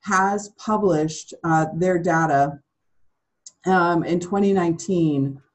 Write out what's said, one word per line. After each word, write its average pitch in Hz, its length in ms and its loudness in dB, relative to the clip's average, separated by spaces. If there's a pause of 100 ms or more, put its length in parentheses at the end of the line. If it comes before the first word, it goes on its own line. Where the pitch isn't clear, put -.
has 196 560 -2
published, 175 760 -2 (100)
uh, 160 320 2
their 180 240 0
data, 165 600 0 (1080)
um, 175 360 2
in 170 160 -2
twenty 196 340 0
nineteen. 165 880 0 (140)